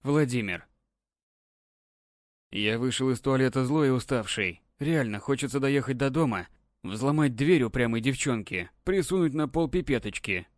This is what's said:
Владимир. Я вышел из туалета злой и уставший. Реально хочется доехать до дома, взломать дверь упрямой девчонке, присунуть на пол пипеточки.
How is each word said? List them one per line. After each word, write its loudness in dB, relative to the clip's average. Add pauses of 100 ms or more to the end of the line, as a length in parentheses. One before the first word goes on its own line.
Владимир. 0 (1800)
Я -2
вышел -2
из -2
туалета 0
злой 2
и 4
уставший. -2 (180)
Реально -2
хочется -2
доехать 0
до 0
дома, 0 (340)
взломать 2
дверь 4
упрямой 0
девчонке, -2 (140)
присунуть 2
на -2
пол 0
пипеточки. -2 (100)